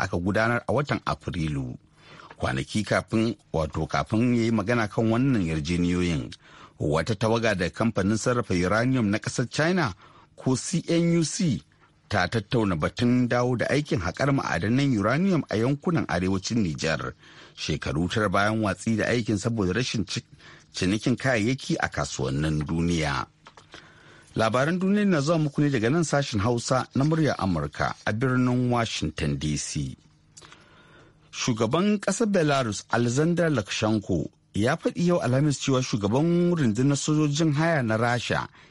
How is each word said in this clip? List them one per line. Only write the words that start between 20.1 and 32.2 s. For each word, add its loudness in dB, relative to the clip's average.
cinikin 0
kayayyaki 0
a -2
kasuwannin -2
duniya. -2
Labaran 2
duniya 2
na 4
zuwa 2
muku 0
ne 2
daga 2
nan 2
sashen 0
Hausa 0
na 2
muryar 2
Amurka -2
a -2
birnin 2
Washington -2
D -2
C. -6
Shugaban 0
ƙasar 0